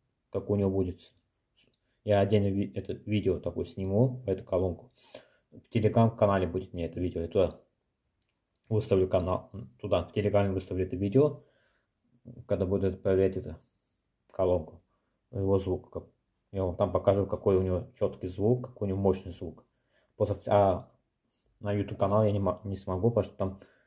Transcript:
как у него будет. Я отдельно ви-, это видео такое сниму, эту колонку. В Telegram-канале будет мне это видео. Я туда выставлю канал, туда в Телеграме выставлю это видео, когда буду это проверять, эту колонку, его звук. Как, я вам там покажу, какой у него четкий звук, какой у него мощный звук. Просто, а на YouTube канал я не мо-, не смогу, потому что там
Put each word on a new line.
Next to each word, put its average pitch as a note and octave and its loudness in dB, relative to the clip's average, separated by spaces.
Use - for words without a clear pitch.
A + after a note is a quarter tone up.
как - -6
у G#2 2
него G2 2
будет. F#2 -4
Я G2+ 4
отдельно G2+ 4
ви-, G2 -2
это - -8
видео F#2+ -2
такое E2 -6
сниму, A2 0
эту F#2+ -4
колонку. F#2 -4
В - -20
Telegram-канале G#2 2
будет F#2 -6
мне E2+ -4
это E2 -8
видео. F2 -4
Я E2 -4
туда F2 0
выставлю G2+ 2
канал, F#2 -2
туда F#2 -2
в - -20
Телеграме G2+ 2
выставлю F#2+ -4
это F#2 -8
видео, B2+ 2
когда F#2+ -2
буду F#2+ 0
это F#2+ -2
проверять, F#2+ 2
эту - -10
колонку, F2+ 0
его G2 2
звук. F#2 -6
Как, - -12
я F#2+ -4
вам F2+ -4
там G2 0
покажу, G2 2
какой G2+ 0
у F#2 2
него F2+ -2
четкий F#2+ -4
звук, A#2 0
какой - -8
у - -2
него F#2+ -2
мощный F#2+ 0
звук. - -14
Просто, G2 -2
а G2 2
на G#2 -4
YouTube G#2 -4
канал G#2 4
я G#2 4
не G2+ 0
мо-, - -2
не G2 -6
смогу, F#2+ 0
потому G#2 2
что - -8
там G2 -6